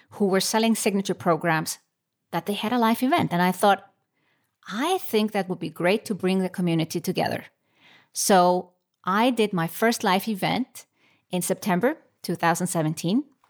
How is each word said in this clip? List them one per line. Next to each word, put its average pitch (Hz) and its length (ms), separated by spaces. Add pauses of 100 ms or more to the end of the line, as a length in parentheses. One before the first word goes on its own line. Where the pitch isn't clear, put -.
(100)
who - 160
were 190 140
selling 220 340
signature 196 400
programs 165 640 (520)
that 170 160
they 202 80
had 214 180
a 247 60
live 233 240
event. 254 300
And 175 100
I 180 100
thought, 196 320 (840)
"I 285 280
think 214 340
that 190 160
would 180 100
be - 120
great 180 360
to 214 80
bring 185 260
the 185 80
community 170 520
together." - 460 (640)
So 180 600 (320)
I 214 260
did 226 220
my 165 140
first 226 380
live 196 240
event 190 580 (440)
in 180 120
September 196 560 (240)
two 180 120
thousand 170 320
seventeen 170 580 (260)